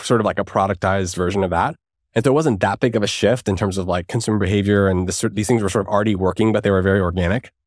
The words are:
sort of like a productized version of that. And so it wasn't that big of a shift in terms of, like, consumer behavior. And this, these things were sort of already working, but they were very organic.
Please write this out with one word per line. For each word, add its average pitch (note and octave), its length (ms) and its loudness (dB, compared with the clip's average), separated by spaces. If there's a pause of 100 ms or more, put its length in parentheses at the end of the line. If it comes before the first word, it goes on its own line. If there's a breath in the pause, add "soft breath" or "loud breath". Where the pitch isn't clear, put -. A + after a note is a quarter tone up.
sort A#2+ 180 2
of G#2+ 60 0
like F#2 140 -2
a G2 40 -6
productized G2 720 -2
version F#2 260 -2
of F#2 100 -2
that. F#2+ 220 0 (400)
And A2+ 120 0
so C3+ 60 4
it - 20 4
wasn't C#3+ 260 2
that G2+ 220 0
big A#2 160 2
of G#2 60 0
a G2+ 40 -2
shift A2 400 0
in G2 80 0
terms F#2+ 220 -2
of, F2+ 100 -6
like, F2+ 220 -4
consumer A2 300 -2
behavior. G2+ 500 2
And F#2 180 0
this, F#2+ 240 -6
these G2+ 160 -4
things A#2+ 160 2
were F#2+ 60 0
sort G2 180 -2
of - 60 -4
already G#2 220 2
working, F#2+ 360 0
but G#2 140 0
they G2+ 60 4
were F#2+ 100 4
very G2 180 2
organic. F2+ 520 -2 (160)